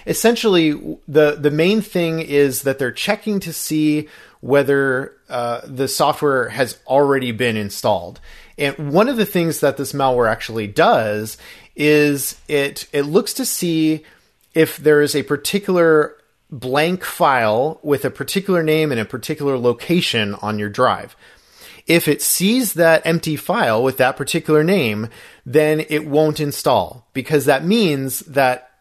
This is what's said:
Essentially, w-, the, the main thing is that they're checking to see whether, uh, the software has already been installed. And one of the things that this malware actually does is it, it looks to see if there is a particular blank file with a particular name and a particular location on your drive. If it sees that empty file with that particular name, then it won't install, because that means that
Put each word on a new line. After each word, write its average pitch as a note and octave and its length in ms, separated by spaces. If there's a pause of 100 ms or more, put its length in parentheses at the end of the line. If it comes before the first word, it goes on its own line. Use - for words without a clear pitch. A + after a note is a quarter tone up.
Essentially, G3 640
w-, - 260 (100)
the, D3 320
the C#3+ 100
main F3+ 300
thing E3 380
is C#3+ 460
that C3+ 140
they're B2 140
checking G3+ 480
to E3+ 140
see D3+ 540 (320)
whether, C#3 720 (160)
uh, A#2+ 340
the C3 240
software C#3 600
has A#2+ 360
already C3+ 460
been A2+ 240
installed. G2+ 640 (380)
And C#3+ 340
one G#3 160
of C4+ 80
the G#3+ 80
things E3 360
that C#3 160
this C3+ 160
malware B2+ 380
actually A2+ 360
does A2 720 (380)
is D3 640 (100)
it, C#3+ 440
it C#3+ 100
looks D#3 320
to B3+ 120
see D#3 580 (480)
if D#3 240
there D3 240
is D3 140
a C#3+ 80
particular E3 920 (340)
blank D3 540
file C3 800
with C#3+ 220
a B2+ 60
particular F#3 520
name D#3 280
and A#2+ 80
a G#2+ 60
particular C#3 540
location A#2 800
on G#2+ 220
your G#2 120
drive. G#2 440 (720)
If E3 220
it D3 140
sees A3 500
that E3 340
empty E3 300
file B2+ 460
with C3 160
that C3 180
particular D3+ 480
name, A#2 440 (360)
then D#3 440
it D#3 200
won't D3+ 320
install, B2+ 720
because C3+ 320
that C#3+ 220
means D3+ 540
that C3 500 (100)